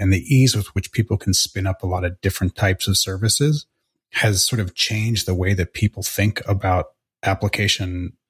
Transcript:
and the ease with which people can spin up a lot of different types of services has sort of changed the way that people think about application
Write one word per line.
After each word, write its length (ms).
and 120
the 100
ease 340
with 180
which 160
people 260
can 160
spin 340
up 180
a 20
lot 180
of 160
different 360
types 320
of 100
services 680
has 300
sort 180
of 140
changed 520
the 80
way 200
that 200
people 280
think 460
about 380
application 880